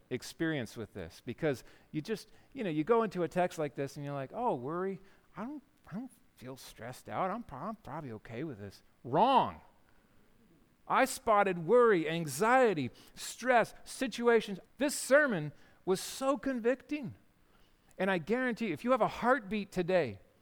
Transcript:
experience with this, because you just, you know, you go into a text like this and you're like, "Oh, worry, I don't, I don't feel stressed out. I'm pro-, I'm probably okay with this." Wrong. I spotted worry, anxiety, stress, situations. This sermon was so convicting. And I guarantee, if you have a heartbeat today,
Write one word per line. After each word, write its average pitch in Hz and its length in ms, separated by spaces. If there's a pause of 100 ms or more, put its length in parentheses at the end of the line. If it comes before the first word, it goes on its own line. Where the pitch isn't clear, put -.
(100)
experience 139 680
with 110 180
this, 90 320
because 127 380 (260)
you 151 100
just, 214 280 (240)
you 262 100
know, 190 80
you 151 140
go 233 180
into 180 220
a 160 40
text 180 300
like 151 160
this 139 220
and 147 80
you're 143 100
like, 135 180
"Oh, 226 220
worry, 175 460 (360)
I 190 60
don't, 277 200 (280)
I 147 60
don't 254 140 (260)
feel 127 200
stressed - 520
out. 160 240
I'm 233 100
pro-, - 160
I'm 202 240
probably - 300
okay 117 320
with 127 160
this." 101 200 (220)
Wrong. 165 540 (1300)
I 220 180
spotted 196 640
worry, 214 420
anxiety, 170 840 (240)
stress, - 600 (100)
situations. 233 760 (180)
This 269 160
sermon 240 580 (320)
was 185 140
so 269 380
convicting. 254 800 (840)
And 190 100
I 190 100
guarantee, 226 520
if 147 140
you 247 80
have 254 80
a 190 80
heartbeat 214 640
today, 165 480 (220)